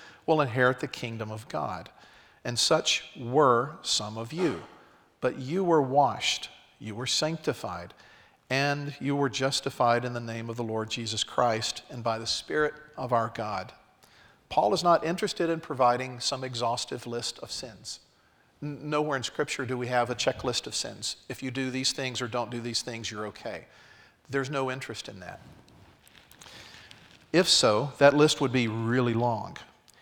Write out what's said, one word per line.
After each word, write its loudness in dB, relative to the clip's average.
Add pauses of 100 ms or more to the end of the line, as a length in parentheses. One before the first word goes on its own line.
(280)
will 4
inherit 4
the -2
kingdom -6
of -12
God. -6 (540)
And -2
such 2
were 4
some -4
of -8
you. 0 (580)
But 0
you -2
were 6
washed, 2 (280)
you -10
were -8
sanctified, -2 (560)
and 0
you -2
were 2
justified 2
in -6
the -6
name -8
of -6
the -2
Lord -4
Jesus -4
Christ 0
and -10
by 0
the -8
Spirit -2 (200)
of -4
our 2
God." -6 (720)
Paul 2
is 0
not 6
interested -2
in 0
providing 2
some -4
exhaustive -4
list -6
of -12
sins. -12 (640)
N-, -8
nowhere 2
in 0
Scripture -4
do -4
we -4
have 2
a -2
checklist 0
of -12
sins. -6 (120)
If -12
you -4
do -4
these -2
things -4
or -4
don't -4
do -6
these -4
things, -8
you're -6
okay. -10 (600)
There's -2
no -2
interest -10
in -14
that. -14 (1900)
If 6
so, 4
that 10
list 6
would 2
be 4
really 2
long. -2 (440)